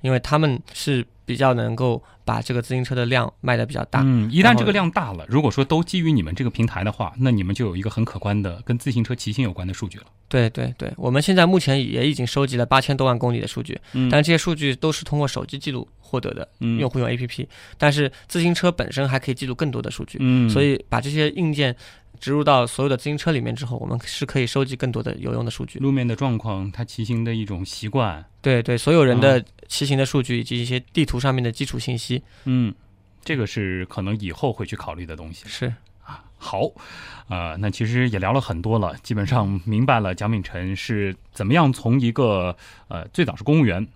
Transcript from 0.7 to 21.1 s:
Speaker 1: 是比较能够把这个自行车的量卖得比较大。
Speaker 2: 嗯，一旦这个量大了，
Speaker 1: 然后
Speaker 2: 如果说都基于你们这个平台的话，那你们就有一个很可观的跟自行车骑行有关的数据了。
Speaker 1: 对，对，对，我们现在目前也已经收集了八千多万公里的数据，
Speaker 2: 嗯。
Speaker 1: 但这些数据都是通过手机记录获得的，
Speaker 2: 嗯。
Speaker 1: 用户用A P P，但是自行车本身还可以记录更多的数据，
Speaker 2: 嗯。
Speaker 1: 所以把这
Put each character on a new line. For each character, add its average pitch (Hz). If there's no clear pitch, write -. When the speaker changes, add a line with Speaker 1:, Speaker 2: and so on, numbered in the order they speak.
Speaker 1:
是 127
比 120
较 135
能 117
够 123
把 113
这 120
个 120
自 -
行 127
车 131
的 123
量 120
卖 123
得 117
比 139
较 -
大。 131
Speaker 2:
嗯， 117
一 170
旦 240
这 220
个 208
量 196
大 123
了， 87
Speaker 1:
然 80
后 110
Speaker 2:
如 151
果 127
说 135
都 160
基 175
于 160
你 117
们 80
这 131
个 117
平 113
台 95
的 104
话， 90
那 127
你 101
们 92
就 117
有 87
一 95
个 107
很 -
可 -
观 104
的 92
跟 123
自 135
行 117
车 117
骑 113
行 127
有 101
关 90
的 92
数 101
据 -
了。 -
Speaker 1:
对， 120
对， 123
对， -
我 -
们 135
现 190
在 175
目 190
前 135
也 123
已 151
经 127
收 139
集 135
了 120
八 135
千 135
多 131
万 123
公 120
里 117
的 -
数 -
据， -
Speaker 2:
嗯。 127
Speaker 1:
但 147
这 156
些 165
数 170
据 143
都 156
是 -
通 147
过 139
手 -
机 -
记 143
录 123
获 123
得 -
的， -
Speaker 2:
嗯。 117
Speaker 1:
用 131
户 131
用 120
A 120
P 123
P， -
但 147
是 139
自 175
行 170
车 175
本 170
身 135
还 131
可 131
以 127
记 139
录 127
更 147
多 120
的 -
数 -
据， -
Speaker 2:
嗯。 127
Speaker 1:
所 110
以 143
把 117
这 135